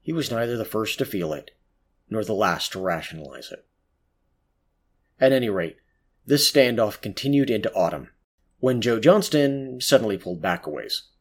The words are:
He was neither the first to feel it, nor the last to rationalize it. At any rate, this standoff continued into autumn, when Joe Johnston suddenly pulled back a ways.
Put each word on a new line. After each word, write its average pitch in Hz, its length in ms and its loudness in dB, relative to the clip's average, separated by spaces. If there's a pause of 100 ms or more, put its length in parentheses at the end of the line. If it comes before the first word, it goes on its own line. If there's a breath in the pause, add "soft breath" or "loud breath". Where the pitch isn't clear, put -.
He 160 120 -6
was 143 180 -4
neither 117 240 -2
the 113 100 -4
first 110 340 -4
to 135 60 0
feel 85 280 -4
it, - 180 -12 (580)
nor 107 140 -4
the 107 100 -4
last 95 380 0
to 95 80 -8
rationalize 82 720 -6
it. - 140 -18 (1500)
At 131 120 6
any 123 180 2
rate, 87 280 -4 (480)
this 143 240 4
standoff 120 520 2
continued 135 480 0
into - 240 -2
autumn, 80 360 -2 (500)
when 123 220 2
Joe 117 180 2
Johnston 139 800 2
suddenly 110 360 2
pulled 87 240 -8
back 87 240 -2
a 78 40 -8
ways. 64 340 -10 (180)